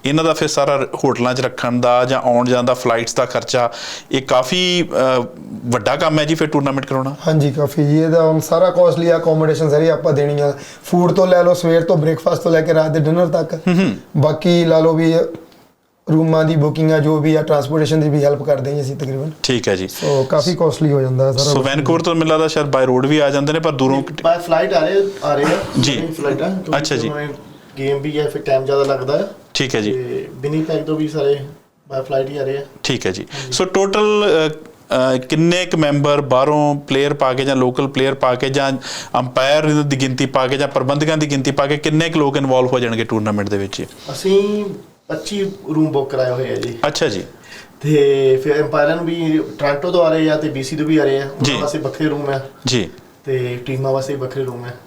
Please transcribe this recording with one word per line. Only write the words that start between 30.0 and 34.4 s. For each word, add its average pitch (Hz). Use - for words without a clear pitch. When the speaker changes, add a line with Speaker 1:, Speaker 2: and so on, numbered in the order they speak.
Speaker 3:
ਵਿਨੀਪੈਗ 151
ਤੋਂ 156
ਵੀ 156
ਸਾਰੇ 143
by 135
flight 135
ਹੀ 147
ਆ 139
ਰਹੇ 135
ਆ। 139
Speaker 1:
ਠੀਕ 131
ਹੈ 95
ਜੀ। 92
Speaker 3:
ਹਾਂਜੀ। 135
Speaker 1:
ਸੋ 180
ਟੋਟਲ, 208
ਅਹ, 160